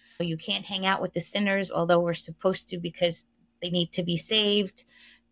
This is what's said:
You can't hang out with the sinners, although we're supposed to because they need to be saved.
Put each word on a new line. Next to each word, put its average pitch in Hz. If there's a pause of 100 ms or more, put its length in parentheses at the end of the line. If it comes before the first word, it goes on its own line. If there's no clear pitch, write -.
(200)
You 165
can't 196
hang 190
out 190
with 180
the 175
sinners, 196
although 170
we're 170
supposed -
to 185
because 170 (360)
they 180
need 175
to 180
be 170
saved. 208 (460)